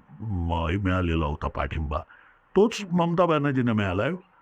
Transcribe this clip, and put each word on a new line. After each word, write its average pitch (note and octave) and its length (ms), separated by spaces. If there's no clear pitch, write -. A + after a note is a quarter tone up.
म-, E2+ 500
हे F#2+ 60
मिळालेला F2+ 500
होता D2+ 220
पाठिंबा, D2 500
तोच G#3 360
ममता E3+ 340
बॅनर्जींना C#3+ 460
मिळालाय. G#2 400